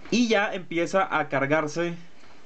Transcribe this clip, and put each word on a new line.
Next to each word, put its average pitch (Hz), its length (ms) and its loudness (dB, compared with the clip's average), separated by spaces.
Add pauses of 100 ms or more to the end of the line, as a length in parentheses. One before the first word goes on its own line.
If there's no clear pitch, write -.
(120)
y 233 180 4
ya 208 240 2
empieza 170 640 0
a 147 100 0
cargarse 151 680 0 (520)